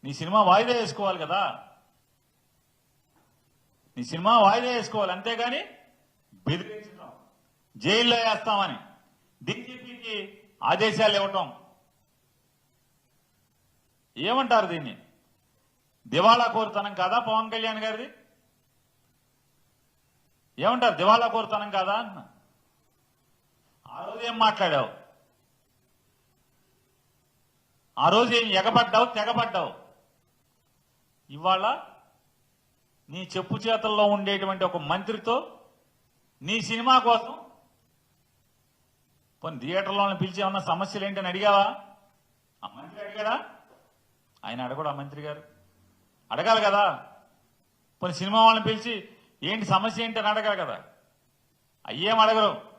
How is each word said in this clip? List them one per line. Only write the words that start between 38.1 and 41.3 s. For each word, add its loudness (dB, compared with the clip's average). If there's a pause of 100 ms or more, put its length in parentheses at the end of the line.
పోనీ -10
థియేటర్లో -4
వాళ్ళని 0
పిలిచి -4
ఏమన్నా -2
సమస్యలు -4
ఏంటని -6
అడిగావా? 4 (1000)